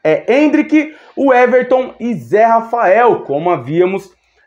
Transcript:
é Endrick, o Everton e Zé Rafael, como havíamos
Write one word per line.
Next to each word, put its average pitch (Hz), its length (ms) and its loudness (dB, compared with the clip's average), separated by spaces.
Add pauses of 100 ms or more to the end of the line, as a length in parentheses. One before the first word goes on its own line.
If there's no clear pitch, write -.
é 202 400 0
Endrick, 302 520 0 (200)
o 269 180 0
Everton 247 680 0
e 233 140 -6
Zé 180 320 0
Rafael, 226 760 0
como 151 280 -6
havíamos 175 640 -2 (360)